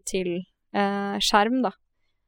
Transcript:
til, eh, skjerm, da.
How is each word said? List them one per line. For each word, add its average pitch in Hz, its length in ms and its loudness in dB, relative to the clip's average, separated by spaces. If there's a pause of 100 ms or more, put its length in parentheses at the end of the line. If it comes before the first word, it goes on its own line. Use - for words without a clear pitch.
til, 185 260 -2 (420)
eh, 202 460 -2
skjerm, 226 420 2
da. 190 100 0 (560)